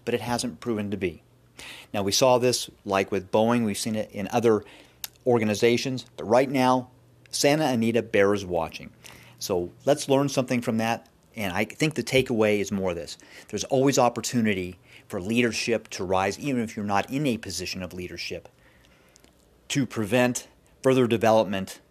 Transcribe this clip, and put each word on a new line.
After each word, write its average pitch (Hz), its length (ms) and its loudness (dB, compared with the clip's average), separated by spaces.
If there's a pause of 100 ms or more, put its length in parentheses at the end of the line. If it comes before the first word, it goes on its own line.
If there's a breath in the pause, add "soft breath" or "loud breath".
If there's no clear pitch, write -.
but 113 100 -4
it 113 60 0
hasn't 120 400 -6
proven 104 300 -4
to 104 60 -4
be. 90 260 -6 (680 loud breath)
Now, 104 100 0
we 98 100 0
saw 127 260 6
this, 123 320 0 (140)
like, 98 280 0
with 92 180 -4
Boeing. 117 340 2
We've 101 140 -2
seen 110 160 -6
it 110 160 -4
in 101 220 -8
other 110 320 4 (600 loud breath)
organizations. 120 800 2 (100)
But 76 80 -12
right 127 260 4
now, 127 400 2 (400)
Santa 151 360 2
Anita 113 360 0
bears 101 420 2
watching. 82 460 -6 (480 loud breath)
So 87 340 -4 (120)
let's 147 240 0
learn 139 200 4
something 127 320 -2
from 113 180 -2
that. 113 300 -2 (280)
And 101 160 -4
I 101 120 0
think 151 300 -4
the 123 80 -4
takeaway 110 580 2
is 95 100 -4
more 95 240 -2
this. 78 240 -12 (300 loud breath)
There's 101 160 -6
always 135 340 2
opportunity 107 800 0 (300 loud breath)
for 104 120 -8
leadership 113 680 0
to - 160 -8
rise, 95 340 0
even 127 240 -4
if 110 140 -8
you're 104 80 -6
not 101 260 0
in 143 160 -2
a 117 100 0
position 92 460 -8
of 90 100 -10
leadership, 87 560 -12 (1200 soft breath)
to 139 160 0
prevent 120 640 0 (340)
further 131 240 4
development 110 720 2 (100)